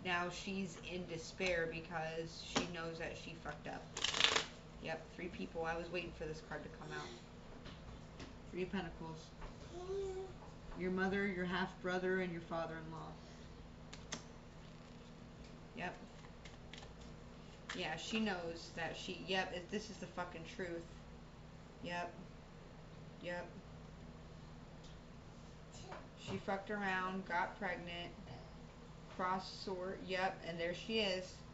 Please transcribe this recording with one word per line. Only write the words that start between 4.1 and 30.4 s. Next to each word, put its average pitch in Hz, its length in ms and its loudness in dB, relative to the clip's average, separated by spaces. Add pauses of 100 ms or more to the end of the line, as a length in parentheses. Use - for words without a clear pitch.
Yep, 156 200 0 (140)
three 175 120 -2
people. 170 380 0
I 165 100 4
was 175 140 0
waiting 170 280 0
for 165 80 -2
this 156 220 -2
card 147 160 -2
to - 60 -6
come 151 220 -6
out. 151 180 -2 (1400)
Three 180 120 2
of 180 80 0
Pentacles. 165 480 0 (1600)
Your 180 140 4
mother, 190 360 6
your 185 180 4
half 180 240 4 (120)
brother, 185 400 6
and 180 100 4
your 165 100 0
father-in-law. 160 720 0 (2750)
Yep. 175 180 -2 (1800)
Yeah, 165 240 2
she - 220 2
knows 175 560 4
that 160 220 2
she, 170 300 -2
yep, 185 260 6
it, 175 180 -2
this 208 180 0
is 190 80 -6
the 180 100 -4
fucking 175 360 -2 (120)
truth. 170 280 0 (1000)
Yep. 175 280 0 (1120)
Yep. 175 240 0 (2750)
She - 180 2
fucked 196 320 2
around, 190 560 4
got 190 320 4
pregnant, 175 540 0 (1040)
crossed 185 500 4
swor-, 185 400 0
yep, 185 320 6 (100)